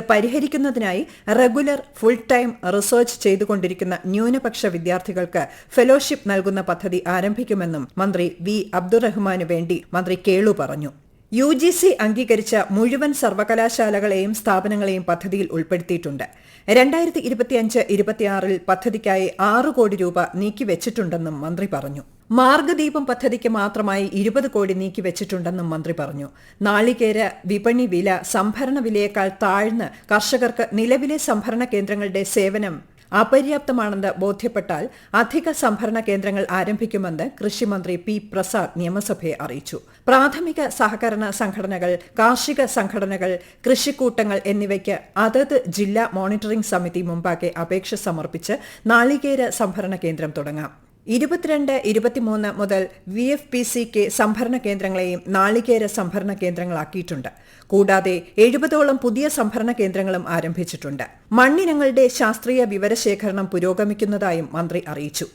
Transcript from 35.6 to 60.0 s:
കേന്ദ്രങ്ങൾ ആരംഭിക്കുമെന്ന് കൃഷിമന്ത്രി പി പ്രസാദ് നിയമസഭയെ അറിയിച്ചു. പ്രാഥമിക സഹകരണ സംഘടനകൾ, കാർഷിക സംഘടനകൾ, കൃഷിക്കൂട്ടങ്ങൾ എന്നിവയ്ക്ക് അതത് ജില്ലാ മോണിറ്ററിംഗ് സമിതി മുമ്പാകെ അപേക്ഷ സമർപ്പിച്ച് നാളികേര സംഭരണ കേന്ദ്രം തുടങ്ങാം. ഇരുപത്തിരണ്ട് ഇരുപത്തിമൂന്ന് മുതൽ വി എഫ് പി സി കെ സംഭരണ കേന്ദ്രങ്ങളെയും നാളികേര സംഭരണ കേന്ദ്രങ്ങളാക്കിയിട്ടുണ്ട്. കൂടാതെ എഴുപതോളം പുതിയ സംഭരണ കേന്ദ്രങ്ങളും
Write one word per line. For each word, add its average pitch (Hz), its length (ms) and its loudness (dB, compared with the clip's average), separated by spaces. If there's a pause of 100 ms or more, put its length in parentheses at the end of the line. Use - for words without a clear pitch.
കേന്ദ്രങ്ങൾ 196 440 -2 (160)
ആരംഭിക്കുമെന്ന് 196 680 -2 (140)
കൃഷിമന്ത്രി 196 560 -2 (100)
പി 214 100 -2 (180)
പ്രസാദ് 185 460 -2
നിയമസഭയെ 180 640 -4
അറിയിച്ചു. 147 360 -10 (300)
പ്രാഥമിക 285 600 2 (100)
സഹകരണ 214 480 0 (140)
സംഘടനകൾ, 190 520 -4 (280)
കാർഷിക 247 460 2
സംഘടനകൾ, 190 680 -2 (320)
കൃഷിക്കൂട്ടങ്ങൾ 240 800 2
എന്നിവയ്ക്ക് 202 500 -2 (220)
അതത് 262 400 4 (100)
ജില്ലാ 202 460 0
മോണിറ്ററിംഗ് 208 580 -2
സമിതി 175 300 -2
മുമ്പാകെ 170 500 -2 (120)
അപേക്ഷ 185 440 -4
സമർപ്പിച്ച് 165 480 -4 (380)
നാളികേര 269 560 2 (100)
സംഭരണ 190 360 -2 (100)
കേന്ദ്രം 156 320 -4
തുടങ്ങാം. 147 340 -8 (360)
ഇരുപത്തിരണ്ട് 294 680 0 (100)
ഇരുപത്തിമൂന്ന് 214 720 0
മുതൽ 196 240 0 (260)
വി 208 160 -4 (120)
എഫ് - 160 -10
പി 247 100 0
സി 233 200 -2 (120)
കെ 208 100 2 (140)
സംഭരണ 233 400 0
കേന്ദ്രങ്ങളെയും 190 720 -2
നാളികേര 214 580 2 (120)
സംഭരണ 196 360 -4
കേന്ദ്രങ്ങളാക്കിയിട്ടുണ്ട്. 175 960 -6 (400)
കൂടാതെ 190 420 4 (240)
എഴുപതോളം 277 680 4
പുതിയ 247 220 0 (120)
സംഭരണ 226 420 0
കേന്ദ്രങ്ങളും 190 440 -2 (120)